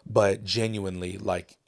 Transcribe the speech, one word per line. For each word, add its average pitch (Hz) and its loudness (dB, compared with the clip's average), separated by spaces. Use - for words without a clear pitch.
But 104 4
genuinely, 98 -2
like, 92 -4